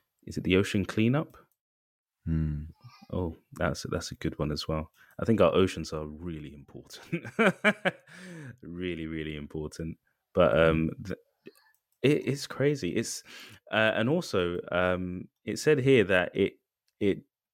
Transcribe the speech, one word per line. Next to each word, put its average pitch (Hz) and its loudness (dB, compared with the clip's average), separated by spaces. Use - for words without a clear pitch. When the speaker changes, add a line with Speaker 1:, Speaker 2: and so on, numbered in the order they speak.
Speaker 1:
is - -8
it - -6
the 92 4
Ocean 98 0
Cleanup? 123 -2
Speaker 2:
Hmm. 78 -2
Speaker 1:
Oh, 87 -6
that's, 82 -4
that's - -6
a - -12
good - -6
one 76 -2
as 73 -6
well. 80 -4
I - -4
think 107 4
our 87 8
oceans 87 2
are 78 -6
really 76 -12
important. - -12
<laughs> 202 2
Really, 85 -6
really 78 -6
important. 78 -10
But, 80 6
um, 80 4
th-, 92 -8
it, 147 2
it's 135 -4
crazy. 135 0
It's, - -4
uh, 110 4
and 113 0
also, 92 0
um, 90 0
it 107 -4
said 151 2
here 127 6
that 90 2
it, - 2
it, 98 2